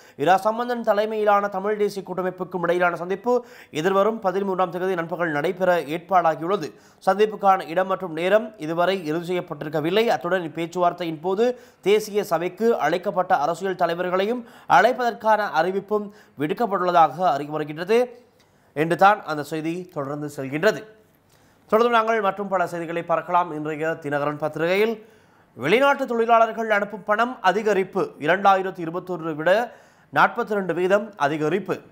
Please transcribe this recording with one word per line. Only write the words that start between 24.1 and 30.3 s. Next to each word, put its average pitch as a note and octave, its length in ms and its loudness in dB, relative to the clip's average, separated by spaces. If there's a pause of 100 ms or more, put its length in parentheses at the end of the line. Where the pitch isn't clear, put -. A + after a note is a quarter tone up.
பத்திரிகையில் F3+ 540 0 (680)
வெளிநாட்டு C4+ 460 2
தொழிலாளர்கள் A3+ 680 2
அனுப்பும் G#3 320 -4
பணம் A3 240 2 (180)
அதிகரிப்பு, G3 520 0 (240)
இரண்டாயிரத்தி F#3+ 600 2
இருபத்தொன்று E3 540 -6
விட D#3+ 120 4 (640)
நாற்பத்தி G3+ 400 2